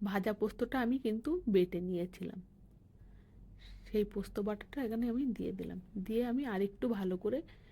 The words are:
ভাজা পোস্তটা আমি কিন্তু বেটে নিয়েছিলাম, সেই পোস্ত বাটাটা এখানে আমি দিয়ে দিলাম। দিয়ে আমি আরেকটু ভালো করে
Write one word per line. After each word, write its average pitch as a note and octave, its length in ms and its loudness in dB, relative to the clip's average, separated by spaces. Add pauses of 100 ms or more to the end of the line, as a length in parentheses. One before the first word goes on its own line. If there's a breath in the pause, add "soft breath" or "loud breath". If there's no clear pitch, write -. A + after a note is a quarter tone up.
ভাজা G3+ 300 2
পোস্তটা A#3 460 0
আমি B3 180 4
কিন্তু C4 520 0
বেটে F3+ 320 6
নিয়েছিলাম, F3+ 600 -4 (1500 loud breath)
সেই G#3+ 120 4
পোস্ত G#3 360 -4
বাটাটা G#3 440 -2
এখানে A#3 260 0
আমি B3 160 0
দিয়ে G3 280 0
দিলাম। F#3 280 -6 (160)
দিয়ে A3 280 0
আমি B3 200 2
আরেকটু G3+ 440 0
ভালো F#3+ 280 0
করে A3+ 240 0 (300 loud breath)